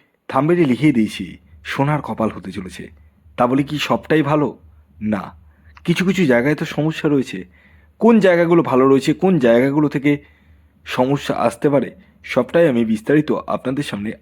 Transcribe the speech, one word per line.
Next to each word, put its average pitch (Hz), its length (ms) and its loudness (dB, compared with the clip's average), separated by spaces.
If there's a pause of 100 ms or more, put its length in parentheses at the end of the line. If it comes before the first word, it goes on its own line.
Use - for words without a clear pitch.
(280)
থাম্বনেলে 160 380 0
লিখে 131 260 2
দিয়েছি, 107 460 -4 (260)
সোনার 139 380 -2
কপাল 110 280 -4
হতে 92 220 -12
চলেছে। 90 380 -14 (480)
তা 123 100 2
বলে 135 160 0
কি 143 140 -6
সবটাই 143 440 -2
ভালো? 143 380 -2 (420)
না, 104 340 -6 (500)
কিছু 175 200 -2
কিছু 185 200 0
জায়গায় 127 300 2
তো 160 100 -6
সমস্যা 156 440 -4
রয়েছে। 123 360 -2 (540)
কোন 226 200 6
জায়গাগুলো 170 440 4
ভালো 127 240 2
রয়েছে, 135 260 2
কোন 180 260 2
জায়গাগুলো 135 500 2
থেকে 143 340 0 (640)
সমস্যা 135 500 -2
আসতে - 340 0
পারে, 127 260 0 (280)
সবটাই 160 440 0
আমি 117 180 0
বিস্তারিত 139 460 0
আপনাদের 127 520 -4
সামনে 104 280 -8 (100)